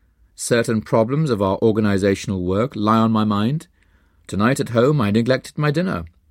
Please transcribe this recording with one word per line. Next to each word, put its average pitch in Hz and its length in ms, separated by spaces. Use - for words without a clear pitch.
Certain 117 460
problems 131 480
of 104 140
our 95 180
organizational 101 840
work 98 300
lie 107 240
on 113 140
my 107 120
mind. 107 420
Tonight 110 340
at 117 100
home 127 300
I 104 100
neglected 117 480
my 151 120
dinner. 160 340